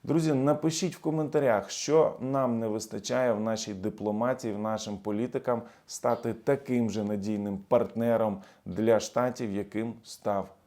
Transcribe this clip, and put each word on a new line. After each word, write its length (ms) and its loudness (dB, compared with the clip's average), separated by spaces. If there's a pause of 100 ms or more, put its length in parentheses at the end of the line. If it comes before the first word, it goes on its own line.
Друзі, 300 2
напишіть 600 2
в 40 -20
коментарях, 680 2
що 500 4
нам 400 0
не 80 -2
вистачає 680 -2
в 60 0
нашій 340 -4
дипломатії, 800 -2
в 60 -6
нашим 380 -4
політикам 640 -2 (260)
стати 460 -2
таким 560 0
же 140 -2
надійним 540 -2
партнером 840 2 (240)
для 340 4
Штатів, 520 -2
яким 420 -4 (100)
став 460 -4 (180)